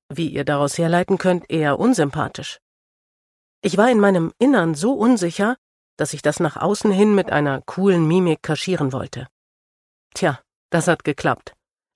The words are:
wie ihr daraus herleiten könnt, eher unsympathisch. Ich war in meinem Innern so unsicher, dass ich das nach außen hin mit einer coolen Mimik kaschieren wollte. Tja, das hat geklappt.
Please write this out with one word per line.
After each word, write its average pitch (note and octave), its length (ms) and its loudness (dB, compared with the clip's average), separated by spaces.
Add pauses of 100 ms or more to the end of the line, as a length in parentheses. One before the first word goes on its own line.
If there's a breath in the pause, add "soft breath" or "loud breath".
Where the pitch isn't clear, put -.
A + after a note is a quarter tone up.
wie D#3+ 220 -6
ihr C#3+ 160 -6
daraus C#3+ 320 -2
herleiten F3 400 0
könnt, F3+ 340 -2
eher D3+ 260 0
unsympathisch. D#3+ 800 -2 (1000)
Ich F3+ 160 -2
war A3 120 4
in A#3 100 4
meinem F#3 400 2
Innern G3+ 360 2
so G3+ 180 -2
unsicher, G#3+ 640 0 (400)
dass - 160 -4
ich C#3+ 80 -12
das D3 180 -2
nach D#3+ 160 -2
außen G3+ 360 0
hin G#3 240 4
mit F#3+ 160 0
einer C#3+ 300 0
coolen F3+ 460 0
Mimik E3+ 360 0
kaschieren D3+ 500 -4
wollte. - 340 -10 (840)
Tja, D3+ 260 -2 (300)
das E3+ 180 0
hat E3 160 0
geklappt. - 500 -4 (420)